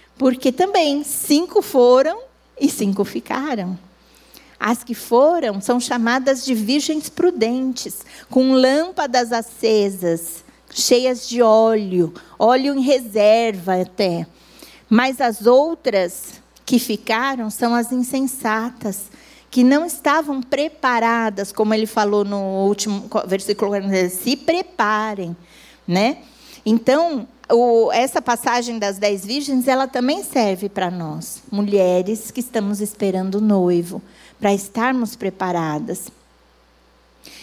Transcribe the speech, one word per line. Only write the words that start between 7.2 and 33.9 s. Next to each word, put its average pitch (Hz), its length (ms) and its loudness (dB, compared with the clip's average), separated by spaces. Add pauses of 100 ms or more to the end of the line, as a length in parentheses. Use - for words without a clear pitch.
com 262 240 4
lâmpadas 262 760 2
acesas, 202 1120 -2 (320)
cheias 247 540 0
de 240 120 -2
óleo, 214 720 2 (240)
óleo 262 380 2
em 277 60 0
reserva 214 1000 2
até. 175 460 -2 (640)
Mas 247 300 0
as 220 260 -2
outras 247 960 2 (240)
que 247 140 2
ficaram 233 680 -4
são 233 280 -2
as 233 160 -2
insensatas, 247 1080 -4 (500)
que 247 100 4
não 285 240 4
estavam 294 560 -2
preparadas, 233 1080 -2
como 214 200 0
ele 220 140 0
falou 208 380 0
no 196 420 -2
último 202 420 -2
co-, - 160 -2
versículo, 196 460 -2 (400)
"Se 226 260 -4
preparem", 214 1000 -2 (500)
né? 202 320 0 (480)
Então, 254 600 2 (240)
o, 233 420 4
essa 262 280 0
passagem 240 580 -2
das 196 200 -4
dez 202 260 -2
virgens, 262 420 -4
ela 262 200 2
também 262 360 -2
serve 202 460 -2
pra 185 220 -4
nós, 165 600 -10
mulheres 202 800 0
que - 100 -8
estamos 208 420 -4
esperando 190 540 -4
o 208 40 -2
noivo, 180 640 0 (360)